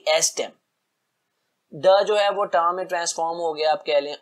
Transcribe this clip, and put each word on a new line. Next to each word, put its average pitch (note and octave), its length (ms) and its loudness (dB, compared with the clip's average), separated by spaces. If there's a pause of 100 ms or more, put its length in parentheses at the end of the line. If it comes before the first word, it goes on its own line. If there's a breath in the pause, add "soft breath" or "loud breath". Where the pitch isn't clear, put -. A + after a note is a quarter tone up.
asked D#3+ 320 0
him, A2 100 -8 (1200)
ड F#3 280 4
जो G3+ 140 0
है G3+ 140 2
वो G3 140 -2
टा F3 280 2
में F#3 140 -6
ट्रांसफॉर्म E3+ 520 -4
हो E3 140 -2
गया D#3 200 0
आप D3+ 140 -2
कह D3 140 2
लें, C#3+ 220 -8